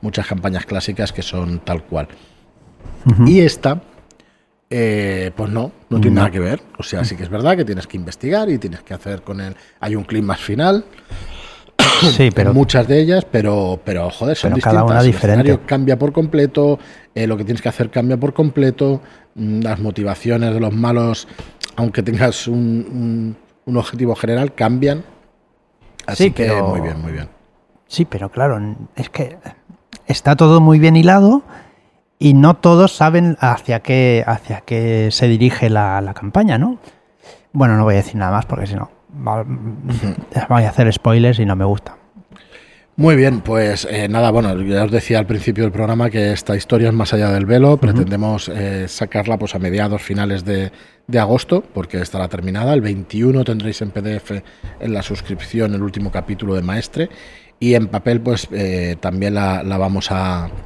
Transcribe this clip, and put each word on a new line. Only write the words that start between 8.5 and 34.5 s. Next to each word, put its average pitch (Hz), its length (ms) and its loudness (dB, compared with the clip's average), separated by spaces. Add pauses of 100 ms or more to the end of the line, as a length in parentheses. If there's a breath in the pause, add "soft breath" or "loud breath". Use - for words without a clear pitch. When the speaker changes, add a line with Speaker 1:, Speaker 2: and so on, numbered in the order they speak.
Speaker 1:
tienes 92 220 -10
que - 120 -16
hacer 98 300 -12
con 98 180 -10
él. 95 140 -12 (240 soft breath)
Hay 107 160 -4
un 104 80 -4
clima 104 320 -4
final. 175 500 -2 (1300 loud breath)
Speaker 2:
Sí, 135 120 2
Speaker 1:
en 113 100 4
Speaker 2:
pero 120 200 2
Speaker 1:
muchas 127 340 2
de 139 120 4
ellas, 180 300 2
pero, 104 540 0
pero, 90 260 -4
joder, 139 260 -4
son 120 160 -2
Speaker 2:
pero 123 100 0
cada 113 200 2
Speaker 1:
distintas. 113 100 2
Speaker 2:
una 117 80 4
Speaker 1:
El 123 60 4
Speaker 2:
diferente. 107 360 4
Speaker 1:
escenario 139 260 2
cambia 135 300 2
por 143 160 0
completo, 147 680 2 (360 loud breath)
eh, 113 120 -2
lo 110 100 -2
que 104 80 -6
tienes 113 160 -4
que 120 80 -2
hacer 110 200 -4
cambia 123 280 -2
por 139 160 -2
completo, 139 680 0 (340 soft breath)
mm, 107 260 -2
las 110 180 -4
motivaciones 107 720 -2
de 113 60 -2
los 107 140 0
malos, 117 540 0 (480 loud breath)
aunque 113 280 -2
tengas 113 440 -2
un, 120 80 -2
un, 113 840 -4 (280)
un 123 120 -2
objetivo 120 380 -2
general, 123 380 -2
cambian. 135 500 0 (1000)
Así 131 200 0
Speaker 2:
Sí, 196 60 2
Speaker 1:
que 113 160 -2
Speaker 2:
pero 101 200 0
Speaker 1:
muy - 140 -2
bien, 80 200 -6
muy 80 120 -8
bien. 76 160 -10 (580)
Speaker 2:
Sí, - 180 -2
pero 98 240 -8
claro, 127 280 0
n-, 104 180 -8 (200)
es - 140 -8
que - 280 -10 (680)
está 143 300 2
todo 160 240 8
muy 156 200 8
bien 160 180 6
hilado 196 460 6 (760 loud breath)
y 147 140 6
no 147 220 8
todos 175 400 6
saben 165 440 2
hacia 120 400 0
qué, 127 480 2
hacia 110 340 -6